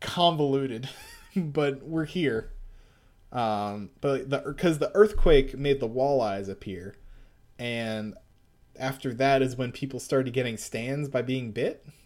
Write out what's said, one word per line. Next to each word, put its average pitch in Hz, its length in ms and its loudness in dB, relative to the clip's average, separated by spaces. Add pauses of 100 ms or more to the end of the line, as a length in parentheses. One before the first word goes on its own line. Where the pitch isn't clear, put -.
convoluted, 139 880 2 (240)
<laughs> - 220 -16
but 143 480 0
we're 160 220 -4
here. 139 460 0 (800)
Um, 104 600 -2 (100)
but 135 300 -2
the, 139 80 0 (180)
'cause 160 220 2
the 147 160 -2
earthquake 175 600 6
made 139 240 2
the 120 100 0
walleyes 113 600 0
appear, 95 460 -10 (640)
and 110 560 -6 (640)
after 131 340 -4
that 135 300 4
is 123 120 -2
when 120 160 -4
people 131 280 -6
started 135 340 0
getting 123 240 -2
stands 139 520 -6
by 123 120 0
being 123 300 -4
bit. 131 340 -4 (200)